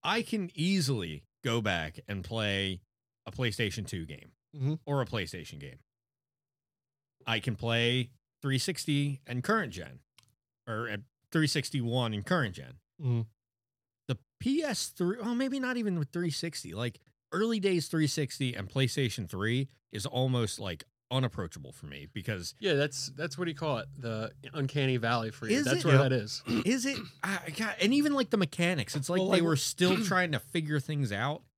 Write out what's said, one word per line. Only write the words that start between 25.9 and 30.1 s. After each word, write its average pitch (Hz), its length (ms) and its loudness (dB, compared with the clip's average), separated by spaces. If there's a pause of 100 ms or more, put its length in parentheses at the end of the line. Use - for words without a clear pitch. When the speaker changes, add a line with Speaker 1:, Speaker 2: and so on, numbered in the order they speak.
Speaker 2:
Yep. 135 80 10
Speaker 3:
that 131 80 4
is. 110 340 -2
Speaker 1:
<clears throat> 117 200 2
Is 240 200 2
it? 269 140 -2 (240)
I, 190 160 -2 (180)
God, 214 240 -4
and 202 140 6
even, 294 180 4
like, 262 160 2
the 226 80 2
mechanics, 175 580 0
it's 143 140 -2
like 175 100 2
Speaker 2:
Well, 185 120 2
Speaker 1:
they 185 60 6
Speaker 2:
like, 170 60 6
Speaker 1:
were 165 120 6
Speaker 2:
<clears throat> - 0 -
Speaker 1:
still 180 500 4
trying 180 280 2